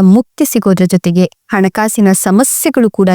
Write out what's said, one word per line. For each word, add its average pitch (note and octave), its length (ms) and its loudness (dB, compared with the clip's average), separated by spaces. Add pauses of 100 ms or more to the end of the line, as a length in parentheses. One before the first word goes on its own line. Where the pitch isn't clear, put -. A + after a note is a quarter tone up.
ಮುಕ್ತಿ G#3 440 2
ಸಿಗೋದ್ರ F#3+ 400 0
ಜೊತೆಗೆ F3+ 440 -2 (220)
ಹಣಕಾಸಿನ G#3 600 -2
ಸಮಸ್ಯೆಗಳು A3 760 0
ಕೂಡ F#3+ 260 0